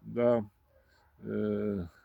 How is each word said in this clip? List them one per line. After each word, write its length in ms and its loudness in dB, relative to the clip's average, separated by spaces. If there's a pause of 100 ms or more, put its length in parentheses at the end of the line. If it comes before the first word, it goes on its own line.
да, 440 2 (800)
е, 640 -2 (160)